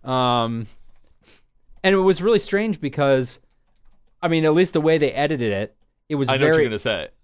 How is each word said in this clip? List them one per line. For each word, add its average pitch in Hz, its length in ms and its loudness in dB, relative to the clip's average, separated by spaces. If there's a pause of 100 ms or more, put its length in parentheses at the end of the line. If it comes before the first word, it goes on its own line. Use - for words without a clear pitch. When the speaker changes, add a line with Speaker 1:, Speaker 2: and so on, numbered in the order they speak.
Speaker 1:
Um, 120 580 -2 (1160)
and 190 120 4
it 196 40 4
was 190 240 2
really 214 160 2
strange 202 420 -2
because, 139 600 0 (840)
I 175 60 -2
mean, 165 160 2
at 156 100 4
least 180 180 2
the 160 80 0
way 160 180 2
they 147 140 0
edited 139 400 -2
it, 101 220 -6 (340)
it 156 80 -6
was 135 120 -2
Speaker 2:
I 135 80 0
know 135 80 2
what 156 80 4
Speaker 1:
very 160 100 4
Speaker 2:
you're 123 80 0
gonna 107 80 -6
say. 95 300 -4 (160)